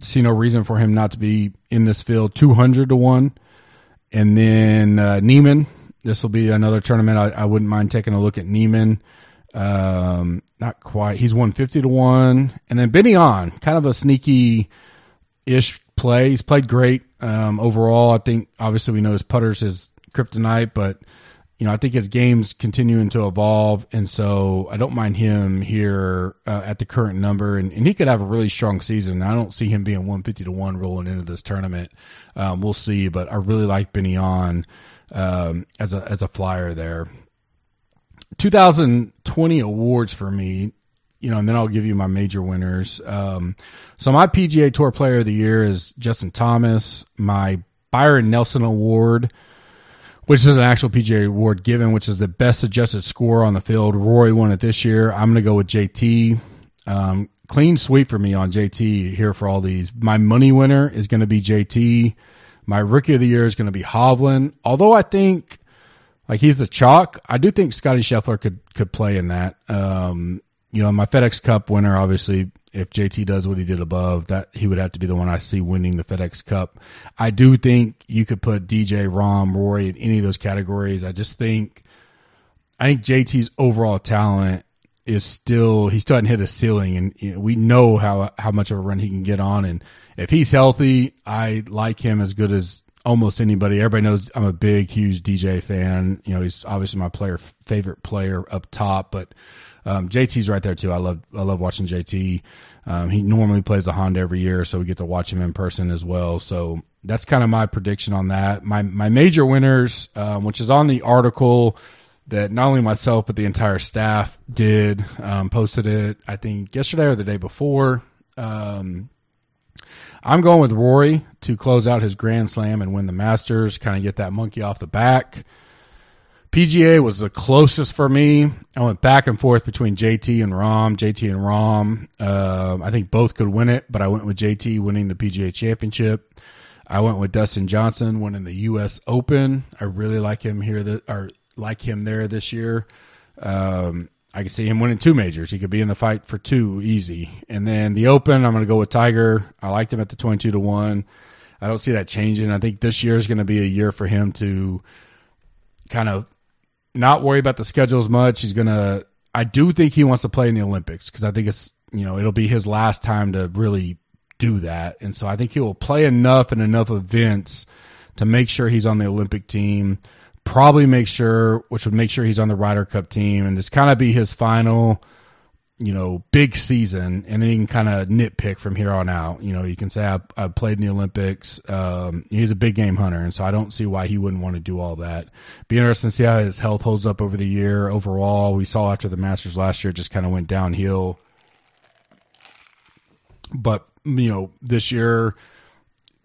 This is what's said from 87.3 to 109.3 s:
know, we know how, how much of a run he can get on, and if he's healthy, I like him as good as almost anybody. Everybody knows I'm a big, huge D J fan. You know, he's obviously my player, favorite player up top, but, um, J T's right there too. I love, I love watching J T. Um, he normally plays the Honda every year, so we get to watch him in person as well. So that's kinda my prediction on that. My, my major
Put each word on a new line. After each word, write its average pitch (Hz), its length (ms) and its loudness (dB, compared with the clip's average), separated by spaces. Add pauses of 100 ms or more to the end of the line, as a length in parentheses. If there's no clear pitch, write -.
know, 90 80 -12
we 110 160 0
know 113 400 6
how, 101 420 0
how 107 140 -4
much 101 180 -2
of 104 80 -4
a - 20 -8
run 95 200 -4
he 107 80 -4
can 95 160 -6
get 101 160 -2
on, 98 240 0
and 85 180 -6 (340)
if 92 140 -6
he's 156 220 4
healthy, 131 600 4 (120)
I 110 400 -4
like 110 320 -4
him 107 220 -2
as 98 140 -2
good 101 180 0
as 92 300 -4 (220)
almost 117 360 2
anybody. 101 380 0
Everybody 110 240 0
knows 104 320 0
I'm 107 100 -2
a 98 80 2
big, 101 380 0
huge 98 320 -2
D 98 140 -2
J 92 220 -2
fan. 92 680 -2
You 95 100 -4
know, 92 80 -2
he's 90 220 -8
obviously 98 360 -6
my 90 80 -4
player, 90 300 -8 (280)
favorite 101 380 -6
player 95 480 -6
up 95 180 -10
top, 95 400 -4
but, 92 240 -12 (520)
um, 95 240 -4
J 127 160 0
T's 110 240 -4
right 98 120 -2
there 95 120 -4
too. 90 180 -6
I 87 60 -4
love, 90 220 -6 (140)
I 104 60 -10
love 95 180 -2
watching 92 280 -6
J 90 160 -6
T. 92 400 -6 (420)
Um, 87 240 -6
he 101 140 0
normally 104 400 2
plays 98 240 -2
the 87 80 -4
Honda 95 260 -2
every 90 200 -4
year, 90 260 -2
so - 120 -6
we 90 60 -4
get 87 140 -6
to 87 80 -8
watch 87 260 -6
him 90 80 -4
in 87 140 -4
person 90 360 -4
as 85 140 -6
well. 87 340 -4
So 82 440 -8 (200)
that's 110 220 -6
kinda 127 220 2
my 113 180 2
prediction 101 480 -6
on 95 160 -2
that. 98 340 -2
My, 104 200 -4
my 101 260 -2
major 151 380 6